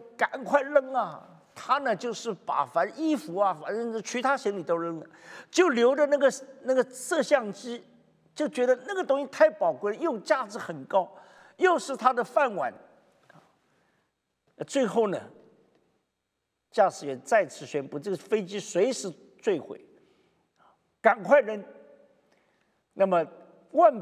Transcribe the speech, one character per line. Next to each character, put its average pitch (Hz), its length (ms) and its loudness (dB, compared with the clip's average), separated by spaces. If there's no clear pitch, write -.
赶 254 280 -2
快 269 180 2
扔 269 320 0
啊， 185 340 -6
他 - 260 -2
呢 254 180 0
就 233 160 -6
是 226 200 -8
把 143 320 -4
反 165 240 0
正 208 80 -18
衣 311 200 0
服 175 200 -10
啊， 196 160 2
反 151 220 -8
正 226 300 -6
其 240 180 -6
他 269 140 2
行 208 200 -4
李 180 60 -6
都 170 140 -2
扔 165 240 -6
了， - 60 -16
就 349 200 4
留 240 260 4
着 294 100 4
那 285 100 2
个， 269 160 4
那 254 100 -2
个 254 180 2
摄 - 300 -2
像 233 320 0
机， 240 320 -12
就 294 120 -2
觉 247 160 -2
得 247 80 6
那 403 80 -8
个 370 80 -2
东 269 160 0
西 285 80 -4
太 311 240 4
宝 185 220 0
贵 202 180 -6
了， 214 80 -8
又 285 220 -2
价 262 260 -2
值 202 100 -14
很 160 280 -12
高， 190 280 -2
又 349 200 4
是 269 200 -6
他 247 160 2
的 233 100 0
饭 240 320 0
碗。 139 180 -4
最 262 220 0
后 208 220 0
呢， 156 120 -6
驾 196 180 4
驶 - 160 -8
员 131 180 -8
再 214 220 2
次 143 220 -12
宣 139 180 -6
布， 147 140 -10
这 190 140 -8
个 175 40 -4
飞 214 280 -4
机 196 160 -10
随 208 320 0
时 190 200 -10
坠 190 160 0
毁， - 260 -14
赶 226 200 4
快 226 200 6
扔。 214 240 -4
那 196 140 2
么 175 200 2
万 311 300 6